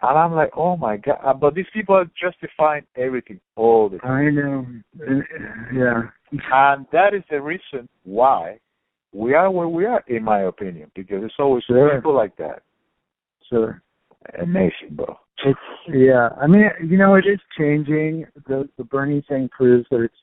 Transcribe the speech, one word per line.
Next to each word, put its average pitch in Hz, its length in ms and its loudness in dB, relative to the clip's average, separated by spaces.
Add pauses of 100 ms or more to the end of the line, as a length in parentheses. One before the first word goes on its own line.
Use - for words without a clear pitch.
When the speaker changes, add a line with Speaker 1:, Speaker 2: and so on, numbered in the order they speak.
Speaker 1:
and 139 160 2
I'm 165 140 2
like, 156 240 0
"Oh 175 200 -2
my 113 220 -4
God." 139 240 -4
Uh, 135 120 0
but 143 200 0
these 185 200 -6
people 196 200 -2
are 185 100 2 (160)
justifying 151 640 -4 (100)
everything 127 440 -6 (140)
all 113 360 4
the 90 80 -12
time. 127 120 -8
Speaker 2:
I 143 200 0
know. 139 360 -4 (340)
And, 139 240 -2 (500)
yeah. 120 360 0 (420)
Speaker 1:
And 139 400 2
that 196 220 2
is 190 160 -6
the 147 100 -4
reason 143 480 -10 (160)
why 101 560 0 (520)
we 113 200 -4
are 180 180 4
where 170 180 -4
we 170 180 -2
are, 240 200 -2
in 117 160 -4
my 107 180 0
opinion, 90 540 -8
because 98 300 -8
it's - 140 -14
always 135 260 0
Speaker 2:
Sure. 143 300 4
Speaker 1:
people 135 180 -2
like 110 240 0
that. 78 260 -12 (840)
Speaker 2:
Sure. 113 320 -2 (580)
Speaker 1:
Amazing, 175 520 -2
bro. - 280 -10 (260)
Speaker 2:
It's, 139 160 0 (280)
yeah. 131 500 4
I 139 80 -2
mean, 202 220 6 (140)
you 165 160 0
know, 196 160 6
it 190 120 4
is 202 140 0 (160)
changing. 151 680 -2 (200)
The, 135 300 -4
the 123 80 -10
Bernie 139 380 -2
thing 131 260 -4
proves 123 420 2
that 120 120 0
it's - 200 -6